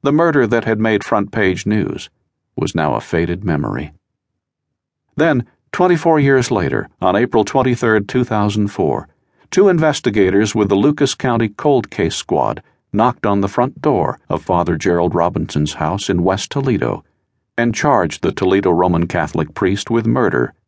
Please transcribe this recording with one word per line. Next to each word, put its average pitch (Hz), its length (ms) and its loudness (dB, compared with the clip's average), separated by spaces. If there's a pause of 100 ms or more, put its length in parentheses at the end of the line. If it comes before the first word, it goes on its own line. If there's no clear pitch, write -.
The 139 80 2
murder 147 380 2
that 117 160 0
had 110 160 0
made 110 240 0
front-page 98 600 0
news - 460 -2 (460)
was - 180 -4
now 76 220 0
a 57 40 -4
faded 87 440 -4
memory. 73 480 -4 (1200)
Then, 143 320 0 (240)
twenty-four 170 480 2
years 139 320 2
later, 76 380 -2 (120)
on 92 140 2
April 113 300 2
twenty-third, 120 640 0
two 123 160 0
thousand 104 480 -2
four, 69 360 -2 (420)
two 196 180 4
investigators 107 840 2
with 104 140 2
the 98 80 2
Lucas 143 360 2
County 117 360 0
Cold 131 420 -2
Case 82 240 -2
Squad 64 480 -2 (300)
knocked 117 340 0
on 101 140 0
the 98 80 -2
front - 340 -2
door 98 460 0
of - 160 -4
Father 87 320 0
Gerald 87 360 0
Robinson's 82 600 -2
house 85 360 -4
in 87 140 0
West 92 300 -2
Toledo 117 500 -2 (560)
and 117 160 0
charged 107 480 0
the - 80 0
Toledo 95 400 2
Roman 85 380 2
Catholic 80 440 -4
priest 98 380 -2
with 113 160 0
murder 113 480 0 (140)